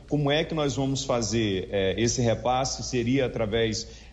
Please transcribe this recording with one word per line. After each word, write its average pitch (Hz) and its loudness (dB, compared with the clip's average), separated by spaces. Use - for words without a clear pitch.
como 147 2
é 151 2
que 165 -4
nós 147 0
vamos 135 -2
fazer, 110 0
eh, 95 2
esse 117 0
repasse, 120 0
seria 123 0
através, 110 0